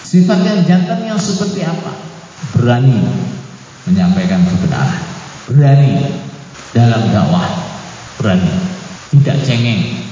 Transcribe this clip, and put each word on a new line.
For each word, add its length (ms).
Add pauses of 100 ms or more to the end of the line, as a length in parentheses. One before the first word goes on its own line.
Sifat 400
yang 240
jantan 400
yang 80
seperti 480
apa? 320 (560)
Berani 480 (880)
menyampaikan 640
kebenaran, 500 (460)
berani 720 (560)
dalam 240 (160)
dakwah, 320 (720)
berani, 320 (640)
tidak 320
cengeng 640